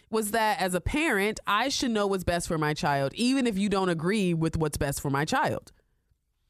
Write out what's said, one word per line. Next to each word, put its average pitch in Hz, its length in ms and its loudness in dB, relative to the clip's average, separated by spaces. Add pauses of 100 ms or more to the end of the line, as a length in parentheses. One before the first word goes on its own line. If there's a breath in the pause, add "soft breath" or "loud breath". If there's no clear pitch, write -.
was 220 220 -2
that 214 300 0
as 185 120 0
a 180 60 2
parent, 226 680 0
I 208 220 0
should 269 240 -2
know 208 160 2
what's 190 160 -2
best 175 240 -2
for 170 100 -2
my 151 160 2
child, 139 420 0
even 254 300 2
if 220 120 0
you 202 100 0
don't 190 220 2
agree 175 440 2
with 160 220 0
what's 156 220 -2
best 143 240 -2
for 147 80 -2
my 139 160 0
child. 254 480 -2 (760)